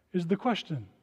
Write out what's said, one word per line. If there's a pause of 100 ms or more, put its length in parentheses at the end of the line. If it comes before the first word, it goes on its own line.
(120)
is
the
question, (160)